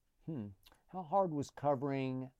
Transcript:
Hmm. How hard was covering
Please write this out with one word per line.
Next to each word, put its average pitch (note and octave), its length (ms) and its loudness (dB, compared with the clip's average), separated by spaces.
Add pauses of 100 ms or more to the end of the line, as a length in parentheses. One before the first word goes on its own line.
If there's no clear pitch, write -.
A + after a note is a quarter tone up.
(260)
Hmm. C3+ 200 -4 (460)
How F#3 100 -8
hard F3 300 4
was C#3+ 180 -2
covering C3 880 0